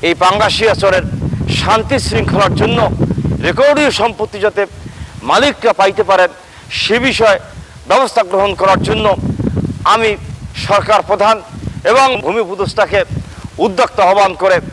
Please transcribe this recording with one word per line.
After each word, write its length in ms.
এই 80
পাঙ্গাশিয়া 600
চরের 280
শান্তি 400
শৃঙ্খলার 560
জন্য 240
রেকর্ডীয় 460
সম্পত্তি 480
যাতে 220
মালিকরা 500
পাইতে 300
পারেন 260
সে 200
বিষয়ে 380
ব্যবস্থা 360
গ্রহণ 320
করার 280
জন্য 220
আমি 160
সরকার 400
প্রধান 280
এবং 160
ভূমি 200
উপদেষ্টাকে 580
উদ্যোক্তা 380
আহ্বান 280
করে 160